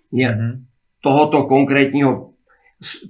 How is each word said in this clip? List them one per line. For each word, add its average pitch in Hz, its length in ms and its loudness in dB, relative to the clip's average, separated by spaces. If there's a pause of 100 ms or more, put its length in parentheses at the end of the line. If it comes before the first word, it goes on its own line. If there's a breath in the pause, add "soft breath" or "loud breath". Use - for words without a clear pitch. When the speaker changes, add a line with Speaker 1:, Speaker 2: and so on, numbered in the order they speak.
(120)
Speaker 1:
je, 123 240 0
Speaker 2:
Mhm. 117 280 -6 (380)
Speaker 1:
tohoto 147 420 2
konkrétního 135 840 0 (540)
s-, - 140 -14 (120)